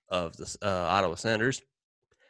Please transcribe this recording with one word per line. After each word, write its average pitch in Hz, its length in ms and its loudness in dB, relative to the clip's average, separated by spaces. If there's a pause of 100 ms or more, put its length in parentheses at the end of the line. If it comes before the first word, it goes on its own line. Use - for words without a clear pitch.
of 90 280 -2
the 92 80 -10
S-, - 160 -10
uh, 92 280 0
Ottawa 92 260 2
Senators 113 460 0 (680)